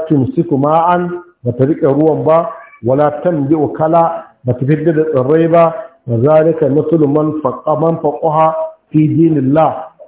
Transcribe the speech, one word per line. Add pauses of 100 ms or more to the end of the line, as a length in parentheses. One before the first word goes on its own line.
tumsiku
ma'an, (220)
ba
ta
riƙe
ruwan
ba, (340)
wala (120)
tanbi'u
kala, (180)
ba
ta
fidda
da
tsirrai
ba, (340)
wa
zalika
mislu
man
faqa-,
man
faqaha (380)
fi
dinillah. (180)